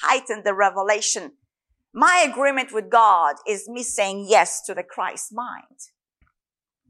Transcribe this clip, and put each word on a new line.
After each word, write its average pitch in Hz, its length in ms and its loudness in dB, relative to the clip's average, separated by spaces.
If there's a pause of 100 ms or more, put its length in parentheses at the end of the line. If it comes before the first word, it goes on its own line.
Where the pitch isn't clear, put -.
heightened 254 440 -2
the 202 100 0
revelation. 196 800 0 (600)
My 339 340 4
agreement 269 460 -2
with 202 160 -6
God 185 460 4 (120)
is 202 220 -6
me 240 140 -10
saying 202 440 -4
yes 185 360 4
to 202 100 -10
the 180 100 -8
Christ - 480 -10
mind. - 600 -16 (1000)